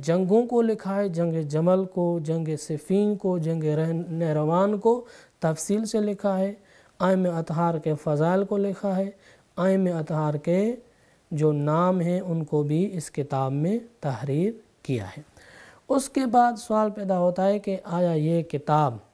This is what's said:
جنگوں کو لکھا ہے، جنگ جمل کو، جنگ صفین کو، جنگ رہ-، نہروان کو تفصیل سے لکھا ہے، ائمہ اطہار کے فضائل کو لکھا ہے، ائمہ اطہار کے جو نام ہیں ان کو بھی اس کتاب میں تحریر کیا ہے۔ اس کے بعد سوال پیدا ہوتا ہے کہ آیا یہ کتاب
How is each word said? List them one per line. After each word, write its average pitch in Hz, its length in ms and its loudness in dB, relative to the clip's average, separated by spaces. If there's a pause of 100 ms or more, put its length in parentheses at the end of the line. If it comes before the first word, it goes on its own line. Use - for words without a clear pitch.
جنگوں 185 440 2
کو 240 160 2
لکھا 214 340 -2
ہے، 202 120 0
جنگ 165 340 -2
جمل 165 420 2
کو، 175 380 -2
جنگ 160 340 -4
صفین 196 600 0
کو، 185 220 -2
جنگ 160 240 -2
رہ-، 160 460 -2
نہروان 165 680 2
کو 233 260 2 (340)
تفصیل 185 460 -2
سے 214 160 -2
لکھا 202 380 -2
ہے، 196 160 -2 (460)
ائمہ 185 280 2
اطہار 165 500 0
کے 151 160 -2
فضائل 165 500 0
کو 202 120 -2
لکھا 196 400 -2
ہے، 196 140 -2 (460)
ائمہ 190 340 2
اطہار 156 440 -2
کے 185 420 0 (540)
جو 151 220 2
نام 160 480 2
ہیں 175 200 0
ان 165 240 -4
کو 151 180 0
بھی 175 340 0
اس 151 140 -8
کتاب 135 420 -2
میں 165 260 0 (220)
تحریر 143 520 -2 (300)
کیا 117 220 -4
ہے۔ 117 180 -14 (680)
اس 269 200 0
کے 269 180 -2
بعد 240 320 4
سوال 214 320 0
پیدا 190 280 -2
ہوتا 180 280 2
ہے 208 120 2
کہ 196 260 -4
آیا 175 280 2
یہ 160 300 2
کتاب 151 540 0 (180)